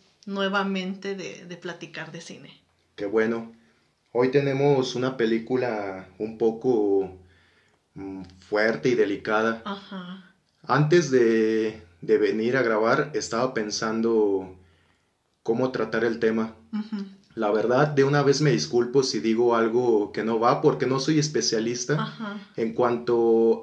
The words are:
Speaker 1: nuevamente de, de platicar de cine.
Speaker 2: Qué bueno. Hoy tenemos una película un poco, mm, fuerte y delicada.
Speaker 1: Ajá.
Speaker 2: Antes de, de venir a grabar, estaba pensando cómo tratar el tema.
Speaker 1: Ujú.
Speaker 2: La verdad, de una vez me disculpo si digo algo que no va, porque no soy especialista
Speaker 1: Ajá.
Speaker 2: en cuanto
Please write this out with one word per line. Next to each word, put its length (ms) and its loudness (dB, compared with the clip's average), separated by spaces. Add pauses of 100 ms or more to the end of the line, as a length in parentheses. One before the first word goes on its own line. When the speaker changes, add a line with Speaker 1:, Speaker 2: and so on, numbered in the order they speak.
(260)
Speaker 1:
nuevamente 920 -4
de, 280 -12
de 120 -16
platicar 560 -12
de 80 -14
cine. 420 -20 (320)
Speaker 2:
Qué 120 -8
bueno. 460 0 (600)
Hoy 180 2
tenemos 640 2
una 220 -2
película 920 -2 (100)
un 200 -8
poco, 800 2 (760)
mm, 280 -12 (160)
fuerte 520 0
y 40 2
delicada. 680 0
Speaker 1:
Ajá. 680 -14 (300)
Speaker 2:
Antes 480 4
de, 720 2 (180)
de 180 2
venir 380 2
a 60 2
grabar, 520 2
estaba 380 -2
pensando 1040 -2 (840)
cómo 300 0
tratar 320 -2
el 160 -2
tema. 340 0 (180)
Speaker 1:
Ujú. 320 -8 (300)
Speaker 2:
La 160 -2
verdad, 380 2
de 160 2
una 180 2
vez 180 2
me 120 4
disculpo 500 0
si 160 -2
digo 380 2
algo 560 2
que 100 -4
no 160 0
va, 240 2
porque 240 2
no 140 0
soy 180 2
especialista 840 -2
Speaker 1:
Ajá. 380 -10 (180)
Speaker 2:
en 160 -4
cuanto 920 2